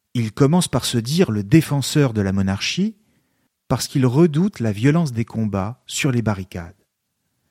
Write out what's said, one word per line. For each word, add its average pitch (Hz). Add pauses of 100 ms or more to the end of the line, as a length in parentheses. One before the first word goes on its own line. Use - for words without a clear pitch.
(160)
Il 113
commence 151
par -
se -
dire 139
le 104
défenseur 143
de 104
la 95
monarchie 98 (680)
parce 120
qu'il 131
redoute 156
la 113
violence 143
des 113
combats 107
sur -
les 120
barricades. 92 (760)